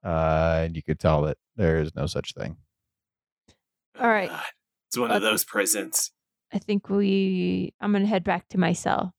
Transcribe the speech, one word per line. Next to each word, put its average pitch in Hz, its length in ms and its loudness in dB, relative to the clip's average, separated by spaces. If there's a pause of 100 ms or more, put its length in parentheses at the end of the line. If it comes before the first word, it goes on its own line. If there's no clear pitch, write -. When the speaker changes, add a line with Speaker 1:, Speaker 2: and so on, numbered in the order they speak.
Speaker 1:
Uh, 80 600 2
and 82 100 -6
you 78 80 -10
could 78 160 -2
tell 78 220 -2
that 76 160 -4 (180)
there 82 240 2
is 78 160 -4
no 73 120 -4
such - 260 -8
thing. - 240 -10 (1400)
Speaker 2:
All 240 120 2
right. 214 200 2
Speaker 3:
God. - 140 -8 (440)
It's - 100 -6
one 120 140 0
of 107 60 2
Speaker 2:
Uh, - 20 4
Speaker 3:
those 107 260 2
prisons. - 680 0 (400)
Speaker 2:
I 208 80 -4
think 202 300 -2
we, 190 920 0
I'm 208 140 0
gonna 196 140 2
head 190 180 2
back 180 240 -2
to - 80 -2
my 180 160 4
cell. - 460 -2